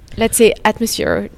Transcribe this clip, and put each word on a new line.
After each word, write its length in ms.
let's 200
say, 160
atmosphere, 720